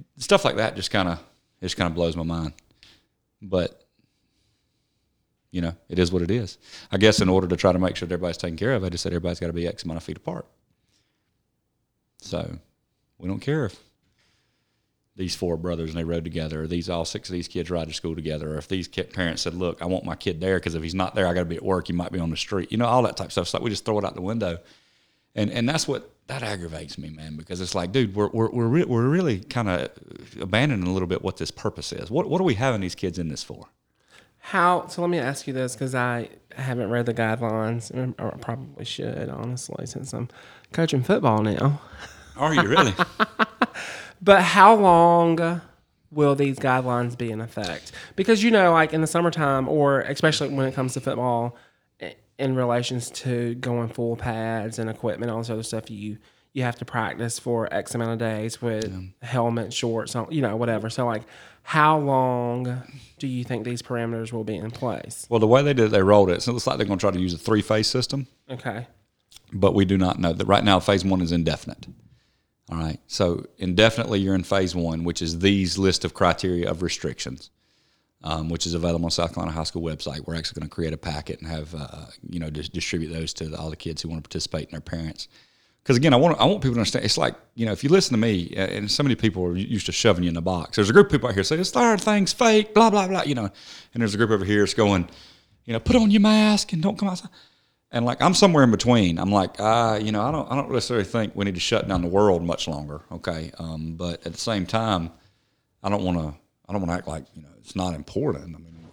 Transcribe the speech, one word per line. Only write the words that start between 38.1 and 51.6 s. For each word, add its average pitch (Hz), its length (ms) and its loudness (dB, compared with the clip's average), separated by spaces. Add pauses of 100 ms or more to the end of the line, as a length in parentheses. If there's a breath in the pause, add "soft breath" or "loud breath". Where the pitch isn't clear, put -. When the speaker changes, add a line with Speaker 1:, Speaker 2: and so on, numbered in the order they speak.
Speaker 2:
I 110 120 -6 (100)
probably 131 460 -10
should, - 420 -8
honestly, 127 580 -8
since 131 280 -12
I'm 123 140 -8 (440 loud breath)
coaching 151 300 0
football 123 400 2
now. 135 380 0 (560 loud breath)
Speaker 1:
Are 151 180 0
you 143 140 4
really? 135 300 4
Speaker 2:
<laughs> 175 60 2 (1160 loud breath)
But 190 200 8
how 190 320 10
long 170 840 6 (500)
will 147 240 4
these 135 240 0
guidelines 123 600 0
be 117 120 -4
in 110 100 -6
effect? 98 520 -8 (240 loud breath)
Because, 202 260 4
you 233 80 4
know, 190 220 8
like, 160 220 4
in 160 80 2
the 156 40 0
summertime, 156 640 0
or 143 320 2
especially 151 480 0
when 135 180 0
it 131 80 -4
comes 127 200 -2
to 135 60 -6
football, 120 540 -2 (460 soft breath)